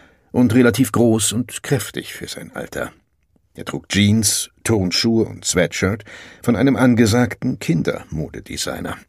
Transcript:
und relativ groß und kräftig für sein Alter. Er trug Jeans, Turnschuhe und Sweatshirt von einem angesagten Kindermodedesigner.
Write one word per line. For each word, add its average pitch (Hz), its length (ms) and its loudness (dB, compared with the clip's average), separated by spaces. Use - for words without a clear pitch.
und 120 200 4
relativ 120 380 4
groß 110 400 2
und 123 320 -6
kräftig - 500 -4
für - 140 -14
sein - 260 -14
Alter. - 380 -10
Er - 80 -12
trug - 240 -10
Jeans, 104 600 2
Turnschuhe 113 580 0
und 101 220 -10
Sweatshirt - 580 0
von 120 140 2
einem 131 180 4
angesagten 120 840 2
Kindermodedesigner. - 1400 -6